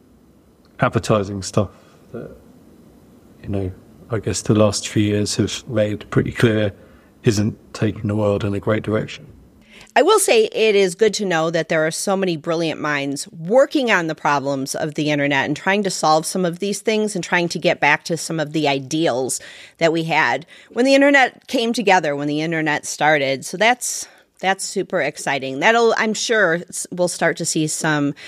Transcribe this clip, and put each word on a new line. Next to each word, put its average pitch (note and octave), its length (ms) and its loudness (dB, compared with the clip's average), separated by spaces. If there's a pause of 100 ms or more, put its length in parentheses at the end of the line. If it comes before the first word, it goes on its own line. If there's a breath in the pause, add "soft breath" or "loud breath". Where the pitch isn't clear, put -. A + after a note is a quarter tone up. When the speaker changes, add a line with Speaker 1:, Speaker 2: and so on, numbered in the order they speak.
(800)
Speaker 1:
advertising G#2 640 -2
stuff G2 280 -2 (420 loud breath)
that, A#2 180 -14 (1120)
you - 60 -14
know, G2 240 -4 (380)
I A2+ 80 -2
guess G#2+ 240 -4
the - 120 2
last G#2 340 2
few G#2+ 140 0
years G#2 340 0
have - 320 -2
made G#2+ 420 -2
pretty - 200 0
clear G#2+ 420 2 (520 loud breath)
isn't G#2+ 340 0 (160)
taking G#2+ 320 -4
the G#2 100 -2
world G#2 280 0
in G2+ 100 -2
a G2+ 60 -4
great G#2+ 220 -2
direction. - 440 -4 (720 loud breath)
Speaker 2:
I A#3+ 60 6
will G4+ 160 6
say A#3 280 4
it G#3+ 280 2
is F#3+ 200 4
good G#3 200 2
to G#3 100 -4
know E3+ 260 0
that E3 180 -2
there D#3+ 180 2
are D#3+ 40 -2
so F#3+ 260 -2
many F#3 200 0
brilliant E3 440 -4
minds C#3+ 480 -4
working B3 640 2
on F3 180 2
the D#3+ 60 -4
problems C#3 600 -2
of D3+ 200 -6
the D3+ 160 -2
internet C#3+ 340 2
and D3 120 -2
trying G3 280 0
to F#3+ 60 -4
solve D#3+ 360 2
some F#3 180 -2
of F3 140 -4
these G3+ 220 -4
things G#3+ 340 -2
and F3 80 -4
trying F3 280 0
to - 80 -8
get D#3+ 220 0
back D3+ 240 2
to E3+ 120 -4
some D#3+ 240 -6
of D3+ 120 -6
the D#3 160 0
ideals C#3 720 -2 (380 loud breath)
that E3 140 4
we E3 120 0
had D3 420 0 (260 loud breath)
when A#3+ 120 0
the C4+ 100 4
internet C#4 520 4
came A#3 260 -2
together, F#3 440 2
when C#3+ 100 -4
the D3 140 -2
internet D#3 460 -2
started. C#3 580 0
So - 120 -10
that's, - 520 0 (320 soft breath)
that's F#3+ 240 -2
super F3+ 360 -4
exciting. C3+ 600 -4
That'll, A3+ 360 4
I'm A3 180 0
sure G3 420 2
s-, - 340 -8
we'll F3+ 180 0
start E3+ 300 0
to E3+ 60 -6
see D#3 240 -2
some D3+ 460 -2 (140 loud breath)